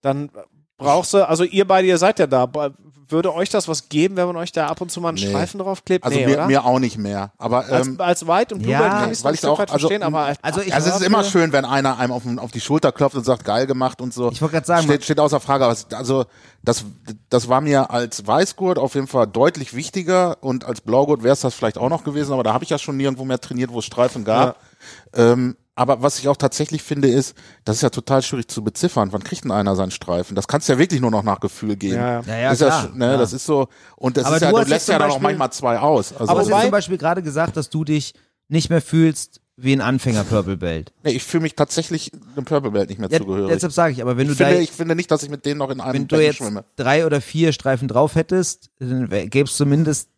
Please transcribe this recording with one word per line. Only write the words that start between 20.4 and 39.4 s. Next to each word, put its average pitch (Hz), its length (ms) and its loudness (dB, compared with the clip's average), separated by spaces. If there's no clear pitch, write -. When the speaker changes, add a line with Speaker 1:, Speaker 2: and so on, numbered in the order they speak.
Speaker 2:
und 127 220 -4
als 117 160 -8
Blaugurt 135 420 2
wär's 131 200 2
das 127 120 -2
vielleicht 113 240 -4
auch 123 120 -2
noch 165 160 -4
gewesen, 143 260 -4
aber 131 120 -2
da 107 100 0
hab 131 100 -2
ich - 60 -12
ja 151 100 -2
schon 143 160 -8
nirgendwo 135 300 -2
mehr 127 160 -4
trainiert, 123 320 -6
wo 120 60 -4
es - 60 -8
Streifen 123 380 -2
gab. 120 340 2
Speaker 1:
Ja. 120 180 6
Speaker 2:
Ähm, 123 240 0
aber 127 300 0
was 143 160 0
ich 139 80 -2
auch 143 80 2
tatsächlich - 480 -4
finde, 139 240 0
ist, 127 260 2
das 107 140 -2
ist - 40 -2
ja 127 80 2
total 131 320 0
schwierig 123 280 -6
zu 117 120 -8
beziffern. 104 520 -2
Wann 98 100 -6
kriegt - 220 -10
denn 120 60 -4
einer 98 240 0
seinen 95 140 -2
Streifen? 90 460 -6
Das 98 120 -4
kannst - 200 -2
du 143 60 4
ja 127 60 0
wirklich 147 200 2
nur 123 120 0
noch 104 120 0
nach 113 160 -2
Gefühl 104 380 -6
geben. 95 180 -4
Speaker 1:
Ja, 120 200 -2
ja. 117 120 -6
Speaker 3:
Ja, 110 100 -6
ja, 127 120 0
Speaker 2:
Das 131 120 0
ist 147 60 6
Speaker 3:
klar, 147 160 2
Speaker 2:
ja 95 60 -6
sch-, - 80 -12
ne, 123 160 2
Speaker 3:
ja. 135 40 2
Speaker 2:
das 120 160 0
ist 127 120 -10
so. 143 220 0
Und 127 220 -2
das 180 80 0
Speaker 3:
Aber 147 100 2
Speaker 2:
ist 165 60 2
ja, 151 80 4
Speaker 3:
du 143 80 6
Speaker 2:
du 139 40 4
Speaker 3:
hast 135 60 0
Speaker 2:
lässt 156 220 2
Speaker 3:
jetzt - 0 -
Speaker 2:
ja 180 60 4
Speaker 3:
zum 151 40 2
Speaker 2:
dann 147 120 4
auch 139 40 2
Speaker 3:
Beispiel 135 140 -4
Speaker 2:
manchmal 143 240 -2
zwei 117 260 0
aus. 143 320 2
Also - 120 -6
Speaker 3:
Aber 113 100 2
du - 60 4
hast - 80 4
Speaker 1:
Wobei 110 100 2
Speaker 3:
jetzt 220 80 4
zum 202 60 2
Beispiel 190 260 0
gerade 170 260 -2
gesagt, 156 340 -2
dass 147 120 -4
du 156 160 -2
dich 151 280 -2
nicht 156 200 0
mehr 165 120 4
fühlst - 580 0